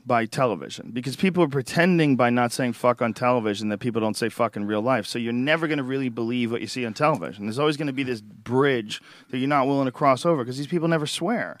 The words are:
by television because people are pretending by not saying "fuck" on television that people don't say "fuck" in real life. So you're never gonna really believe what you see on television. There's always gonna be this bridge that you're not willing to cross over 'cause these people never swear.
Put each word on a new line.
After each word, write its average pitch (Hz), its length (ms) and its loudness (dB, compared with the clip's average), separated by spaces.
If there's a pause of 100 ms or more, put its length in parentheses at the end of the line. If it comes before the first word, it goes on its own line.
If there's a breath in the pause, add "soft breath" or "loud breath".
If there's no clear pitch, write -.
by 117 220 2
television 104 680 -2
because 127 240 -6
people 180 280 2
are 147 40 0
pretending 151 680 4
by 120 120 6
not 120 240 2
saying 127 220 -2
"fuck" 123 260 2
on 117 140 0
television 110 560 0
that 101 80 -2
people 117 220 -2
don't 110 160 0
say 117 120 -2
"fuck" 113 280 -2
in 104 100 -4
real 107 160 0
life. 120 240 0
So - 120 -6
you're 117 200 -4
never 156 300 0
gonna 147 160 -2
really 135 240 -4
believe 117 420 -2
what 120 100 -4
you 107 60 -8
see 123 180 -6
on 110 100 -4
television. 104 520 -2
There's 110 140 -6
always 147 160 2
gonna 147 160 -4
be 131 100 -4
this 123 180 -4
bridge 113 800 0 (300 loud breath)
that 131 80 -4
you're 131 100 -2
not 147 200 4
willing 139 160 2
to 127 80 -2
cross 139 340 2
over 156 180 2
'cause 127 120 -8
these 143 100 -6
people 165 220 0
never 156 180 2
swear. 165 540 -4